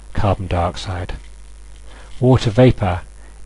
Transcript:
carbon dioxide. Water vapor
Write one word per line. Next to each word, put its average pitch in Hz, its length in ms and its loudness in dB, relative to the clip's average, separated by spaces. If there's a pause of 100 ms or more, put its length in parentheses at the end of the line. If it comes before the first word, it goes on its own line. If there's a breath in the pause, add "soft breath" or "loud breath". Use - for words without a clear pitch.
(120)
carbon 95 340 2
dioxide. 90 680 -4 (1080 soft breath)
Water 123 300 6
vapor 101 520 4 (440 soft breath)